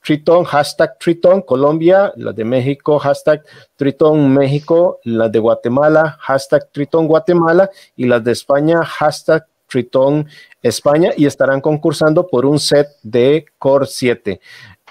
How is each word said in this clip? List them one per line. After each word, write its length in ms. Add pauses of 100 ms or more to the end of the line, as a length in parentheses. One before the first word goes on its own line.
Tritón, 380
hashtag 560
Tritón 440
Colombia, 720
las 180
de 100
México, 540
hashtag 460 (320)
Tritón 580
México, 720
las 260
de 80
Guatemala, 800
hashtag 520
Tritón 340
Guatemala, 640 (240)
y 120
las 180
de 80
España, 520
hashtag 640 (220)
Tritón 600 (320)
España, 560
y 100
estarán 340
concursando 640
por 200
un 120
set 300 (160)
de 420 (120)
Core 280
siete. 540 (500)